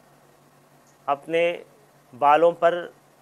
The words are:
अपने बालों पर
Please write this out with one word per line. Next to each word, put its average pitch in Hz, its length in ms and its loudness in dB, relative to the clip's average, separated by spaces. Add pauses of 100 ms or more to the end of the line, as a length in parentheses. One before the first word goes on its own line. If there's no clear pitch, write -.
(1080)
अपने 160 340 -4 (720)
बालों 147 420 2
पर 170 380 -2 (300)